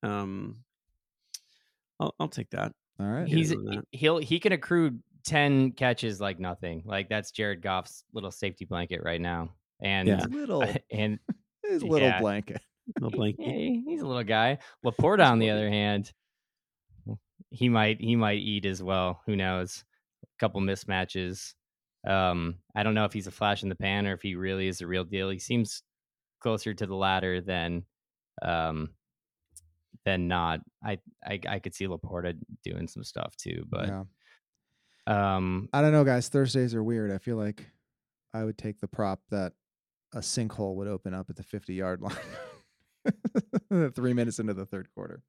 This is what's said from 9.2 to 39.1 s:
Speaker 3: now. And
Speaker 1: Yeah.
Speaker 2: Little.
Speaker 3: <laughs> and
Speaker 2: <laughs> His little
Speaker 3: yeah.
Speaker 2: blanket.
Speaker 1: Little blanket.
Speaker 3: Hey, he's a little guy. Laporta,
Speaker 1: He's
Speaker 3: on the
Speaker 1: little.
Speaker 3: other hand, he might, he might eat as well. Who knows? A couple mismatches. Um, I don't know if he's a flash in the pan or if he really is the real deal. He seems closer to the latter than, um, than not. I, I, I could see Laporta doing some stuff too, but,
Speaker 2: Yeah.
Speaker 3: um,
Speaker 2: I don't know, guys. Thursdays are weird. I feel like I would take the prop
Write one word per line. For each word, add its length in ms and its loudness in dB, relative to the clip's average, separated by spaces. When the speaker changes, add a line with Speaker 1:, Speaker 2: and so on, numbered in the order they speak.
Speaker 3:
now. 340 -4
And 280 2
Speaker 1:
Yeah. 200 4
Speaker 2:
Little. 360 -2
Speaker 3:
<laughs> 120 -20
and 260 0
Speaker 2:
<laughs> 220 -20
His 180 0
little 260 4
Speaker 3:
yeah. 120 2
Speaker 2:
blanket. 400 -2
Speaker 1:
Little 180 -2
blanket. 260 0
Speaker 3:
Hey, 420 -2
he's 160 -4
a 40 -4
little 180 -2
guy. 340 4
Laporta, 400 4
Speaker 1:
He's 60 10
Speaker 3:
on 100 6
the 60 6
Speaker 1:
little. 160 2
Speaker 3:
other 80 2
hand, 420 2
he 180 2
might, 320 4
he 160 4
might 220 4
eat 280 -2
as 160 -2
well. 440 0
Who 100 0
knows? 480 -2
A 40 -20
couple 220 0
mismatches. 960 -2
Um, 500 2
I 100 0
don't 100 2
know 100 4
if 80 -2
he's 140 -6
a 60 -12
flash 300 0
in 60 -2
the 60 -2
pan 320 0
or 80 0
if 80 -12
he 140 -4
really 320 -2
is 100 -4
the 80 -8
real 180 -2
deal. 260 -4
He 100 -6
seems 420 -2
closer 320 -2
to 140 -4
the 80 -6
latter 460 2
than, 440 -2
um, 500 -2
than 240 0
not. 320 0
I, 160 -6
I, 240 -6
I 100 -4
could 160 -10
see 120 -6
Laporta 520 -6
doing 240 -6
some 160 -12
stuff 320 -10
too, 320 -8
but, 200 -4
Speaker 2:
Yeah. 160 -6
Speaker 3:
um, 360 0
Speaker 2:
I 100 4
don't 100 6
know, 120 8
guys. 240 2
Thursdays 460 2
are 100 0
weird. 260 0
I 80 -2
feel 180 -4
like 320 -4
I 120 -4
would 120 -2
take 240 -8
the 80 -6
prop 320 -2